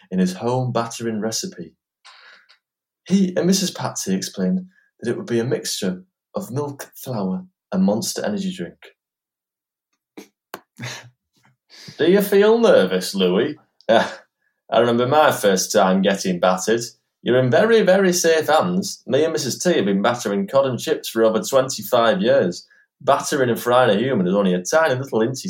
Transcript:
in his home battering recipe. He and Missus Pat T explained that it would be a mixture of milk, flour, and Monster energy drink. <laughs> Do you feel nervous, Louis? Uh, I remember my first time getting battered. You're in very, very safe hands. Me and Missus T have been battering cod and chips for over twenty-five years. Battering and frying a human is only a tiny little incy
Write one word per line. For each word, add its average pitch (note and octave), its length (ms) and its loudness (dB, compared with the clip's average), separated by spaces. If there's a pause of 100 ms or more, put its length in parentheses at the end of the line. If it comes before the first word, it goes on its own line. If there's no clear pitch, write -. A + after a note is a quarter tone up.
(120)
in F#2 80 -2
his F#2 140 2
home B2 380 -4
battering A#2 480 -4
recipe. G2 540 -8 (1300)
He F3+ 300 0
and F3 120 0
Missus F#3+ 240 0
Pat - 260 -8
T - 160 -4
explained F#2 520 -2 (340)
that A#2 120 -6
it - 60 -4
would G2 100 -12
be A#2 120 -2
a A2+ 60 0
mixture - 580 -4 (320)
of G2+ 160 -10
milk, C#3+ 440 -8
flour, F#2 500 -6 (260)
and F#2+ 120 0
Monster G#2 420 -2
energy F#2+ 280 -4
drink. F2 240 -12 (1400)
<laughs> - 100 -20 (1700)
Do D#3 120 2
you G3+ 120 6
feel G3+ 380 4
nervous, G2 560 2
Louis? F#2+ 420 0 (300)
Uh, A2 220 2 (600)
I A2+ 100 2
remember A#2+ 280 2
my D3 240 4
first G2 400 0
time F#2+ 300 2
getting F#2+ 380 0
battered. F#2 420 0 (400)
You're A#2+ 180 0
in B2+ 120 0
very, A3 300 4
very F#3 320 4
safe D#3+ 340 0
hands. F3+ 580 0
Me C3+ 180 2
and D#3+ 100 -2
Missus C3+ 280 -6
T F3 140 2
have G#2+ 100 0
been G2 160 0
battering G2+ 460 -2
cod C#3 200 2
and B2 120 -4
chips - 300 -4
for A2+ 140 0
over G#2+ 180 2
twenty-five A#2 800 0
years. G#2+ 440 0 (360)
Battering C3+ 480 0
and G#2 100 0
frying B2 300 4
a G2+ 100 2
human A2+ 280 0
is F#2 60 0
only G2 200 2
a F2+ 100 -2
tiny D#3 320 0
little B2 240 -4
incy A#2 300 -4